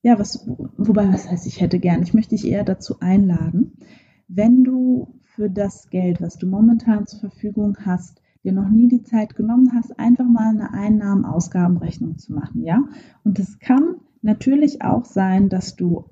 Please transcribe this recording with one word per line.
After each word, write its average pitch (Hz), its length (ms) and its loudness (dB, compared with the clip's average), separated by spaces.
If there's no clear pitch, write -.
ja, 240 160 4
was, - 300 -10
wobei, 202 340 2
was - 180 -4
heißt, 175 160 -6
ich - 140 -14
hätte 180 180 0
gern, 175 240 0
ich 175 120 -4
möchte 220 220 0
dich - 120 -4
eher 202 160 -2
dazu - 380 -6
einladen, 180 720 0
wenn 233 340 4
du 254 580 -2
für 208 280 -6
das 196 400 -8
Geld, 180 320 -2
was 170 160 -10
du - 100 -6
momentan 214 580 2
zur - 140 -20
Verfügung 208 680 -6
hast, 180 360 -6
dir 190 100 -2
noch 196 160 -2
nie 226 180 6
die 240 160 2
Zeit 214 320 -4
genommen 240 380 4
hast, - 260 -4
einfach 247 280 4
mal 226 220 4
eine 208 240 -2
Einnahmen-Ausgaben-Rechnung 185 1400 -2
zu - 160 -14
machen, - 300 -8
ja? 180 200 2
Und 202 160 0
es - 200 -8
kann 302 360 0
natürlich 277 640 -2
auch - 200 -2
sein, 190 460 0
dass 185 260 -6
du 170 360 -4